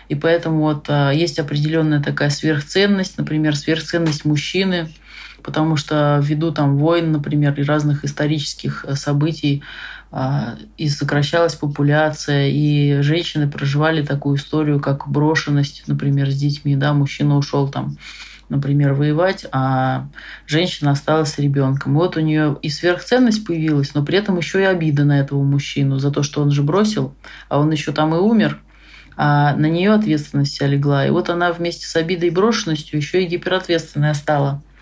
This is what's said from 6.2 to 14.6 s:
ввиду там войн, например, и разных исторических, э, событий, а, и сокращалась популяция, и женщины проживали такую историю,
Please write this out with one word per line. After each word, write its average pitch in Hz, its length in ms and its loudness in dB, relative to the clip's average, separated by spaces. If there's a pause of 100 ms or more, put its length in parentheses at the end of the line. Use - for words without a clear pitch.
ввиду 151 300 0
там 143 260 2
войн, 165 340 2
например, 147 460 0
и 143 60 -2
разных 147 400 0
исторических, 147 840 -4
э, 139 60 -2
событий, 143 680 -2 (500)
а, 131 420 -4 (240)
и 156 100 -2
сокращалась 147 680 0
популяция, 147 920 0
и 143 540 2
женщины 151 480 0
проживали 147 540 0
такую 143 340 -2
историю, 151 420 0